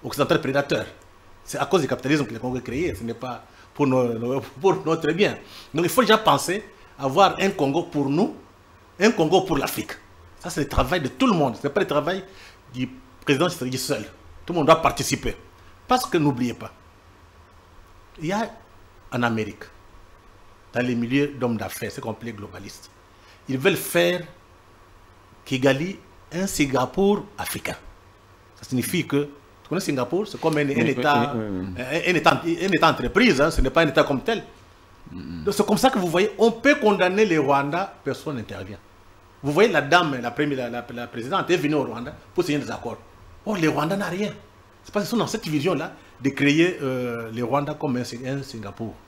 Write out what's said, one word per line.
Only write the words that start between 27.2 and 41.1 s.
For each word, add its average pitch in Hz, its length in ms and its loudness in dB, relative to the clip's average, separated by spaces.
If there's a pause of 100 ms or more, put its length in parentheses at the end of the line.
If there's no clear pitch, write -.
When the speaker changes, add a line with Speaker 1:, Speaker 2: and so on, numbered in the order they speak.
Speaker 1:
africain. - 380 -8 (800)
Ça - 120 -20
signifie 131 380 -2
que, 143 180 0 (380)
tu - 60 -20
connais 170 120 -2
Singapour, 156 460 -2
c'est - 140 -14
comme 160 160 0
un, 147 60 2
un 139 60 0
Speaker 2:
Oui, 139 80 -2
oui, 120 140 2
Speaker 1:
État, 143 460 2
Speaker 2:
oui, 110 120 -2
oui, 92 180 -4 (100)
oui. 123 60 -8
Speaker 1:
un, 143 280 -2
un 180 40 2
État, 151 300 2
un 170 280 0
État 160 180 6
entreprise, 135 500 4
hein, 156 100 6
ce - 100 0
n'est 131 100 4
pas 165 120 4
un 156 60 4
État 170 140 4
comme 135 200 0
tel. 214 200 -2 (680)
Speaker 2:
Mm-mm. 85 320 -12
Speaker 1:
Donc - 100 0
c'est - 120 2
comme 208 120 2
ça 262 120 6
que 247 80 -2
vous 180 100 0
voyez, 180 300 2
on 226 120 6
peut 277 260 4
condamner 196 480 4
les 165 140 2
Rwandais, 143 480 2 (160)
personne 139 340 -6
n'intervient. 98 420 -12 (640)
Vous 143 100 -2
voyez 202 180 6
la 151 120 2
dame, 147 380 2
la 117 100 -4
première, 147 260 -2
la, 120 140 -4
la, 120 220 -8
la 120 140 -10
présidente 143 440 -4